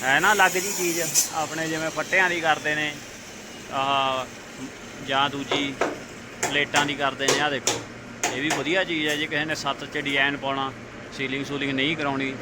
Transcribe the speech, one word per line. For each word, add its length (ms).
ਹੈ 160
ਨਾ 140
ਅਲੱਗ 180
ਜਿਹੀ 260
ਚੀਜ਼, 240
ਆਪਣੇ 340
ਜਿਵੇਂ 220
ਫੱਟਿਆਂ 400
ਦੀ 120
ਕਰਦੇ 340
ਨੇ, 160
ਆਹ, 540
ਜਾਂ 220
ਦੂਜੀ 440
ਪਲੇਟਾਂ 440
ਦੀ 100
ਕਰਦੇ 320
ਨੇ। 120
ਆਹ 120
ਦੇਖੋ, 300
ਇਹ 80
ਵੀ 80
ਵਧੀਆ 340
ਚੀਜ਼ 240
ਹੈ, 80
ਜੇ 100
ਕਿਸੇ 200
ਨੇ 100
ਛੱਤ 300
'ਚ 120
ਡਿਜ਼ਾਈਨ 400
ਪਾਉਣਾ, 340
ਸੀਲਿੰਗ 280
ਸੂਲਿੰਗ 260
ਨਹੀਂ 260
ਕਰਾਉਣੀ 440